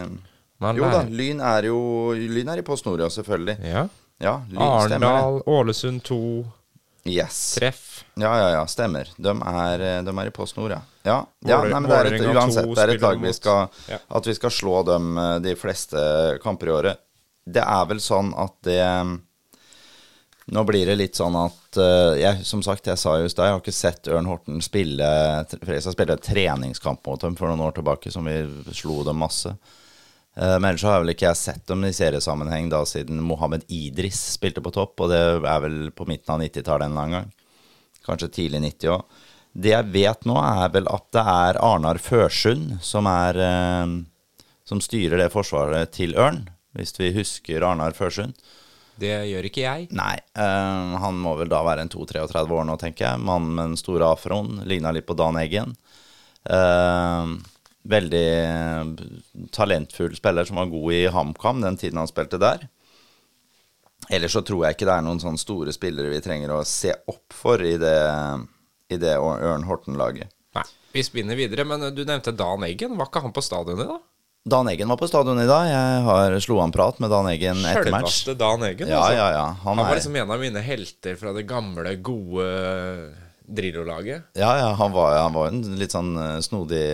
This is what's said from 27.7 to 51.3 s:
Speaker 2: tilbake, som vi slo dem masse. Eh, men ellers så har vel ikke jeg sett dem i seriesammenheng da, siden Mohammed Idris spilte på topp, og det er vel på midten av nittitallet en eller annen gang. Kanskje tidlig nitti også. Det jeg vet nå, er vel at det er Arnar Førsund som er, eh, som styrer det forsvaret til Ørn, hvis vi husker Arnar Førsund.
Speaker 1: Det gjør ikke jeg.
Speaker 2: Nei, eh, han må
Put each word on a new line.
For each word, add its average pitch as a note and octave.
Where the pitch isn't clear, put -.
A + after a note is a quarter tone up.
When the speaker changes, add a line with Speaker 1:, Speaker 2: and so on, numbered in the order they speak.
Speaker 2:
tilbake, D2
som E2+
vi D#2
slo D2+
dem D2+
masse. -
Eh, F#2
men F#2+
ellers E2+
så G#2
har F#2+
vel E2
ikke F2
jeg E2
sett -
dem F#2+
i F#2
seriesammenheng D#2
da, D2+
siden D#2
Mohammed D#2+
Idris E2+
spilte -
på F2
topp, G2
og F2
det F2
er D2+
vel D#2
på E2+
midten D#2
av D#2+
nittitallet D2
en D2
eller D2
annen D#2+
gang. G2+
Kanskje E2+
tidlig D2+
nitti D2+
også. F2+
Det G2+
jeg A2
vet G2+
nå, B2
er G#2
vel F#2
at -
det A2+
er F2+
Arnar E2+
Førsund A#2+
som G#2
er, F2+
eh, F2+
som G2+
styrer F2+
det F2
forsvaret D#2+
til F2
Ørn, C3+
hvis G2+
vi F2+
husker F2+
Arnar E2
Førsund. G2+
Speaker 1:
Det G2+
gjør F#2+
ikke C3
jeg. D#3
Speaker 2:
Nei, -
eh, F#2+
han F#2+
må F2